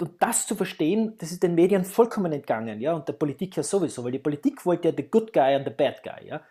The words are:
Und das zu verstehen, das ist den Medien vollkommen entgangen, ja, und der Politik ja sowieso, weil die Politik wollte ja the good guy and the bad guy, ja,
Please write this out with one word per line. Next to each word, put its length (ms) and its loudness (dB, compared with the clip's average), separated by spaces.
Und 200 -6
das 280 0
zu 80 -2
verstehen, 600 0
das 120 -10
ist 140 -6
den 100 2
Medien 300 4
vollkommen 480 2
entgangen, 480 -4
ja, 140 0
und 120 -6
der 60 -6
Politik 420 -4
ja 80 -2
sowieso, 400 -2
weil 80 -4
die 80 -4
Politik 480 -2
wollte 220 2
ja 80 0
the 80 -4
good 280 0
guy 220 4
and 100 0
the 80 -6
bad 300 0
guy, 240 -14
ja, 140 -12